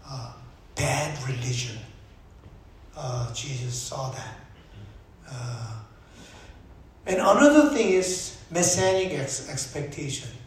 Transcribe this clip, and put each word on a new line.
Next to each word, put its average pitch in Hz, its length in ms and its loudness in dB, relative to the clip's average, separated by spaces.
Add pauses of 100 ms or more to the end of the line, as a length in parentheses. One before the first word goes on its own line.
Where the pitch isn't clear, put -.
uh, 120 260 -12 (420)
bad 147 420 -2 (120)
religion. 120 480 -4 (1200)
Uh, 123 360 -4
Jesus 127 420 -6
saw 135 360 -6
that. - 260 -10 (920)
Uh, 117 500 -8 (1300)
and 190 100 0
another 294 540 8
thing 202 200 2
is - 480 0 (120)
messianic 185 600 2
ex-, 135 360 -6
expectation. 139 840 -8 (160)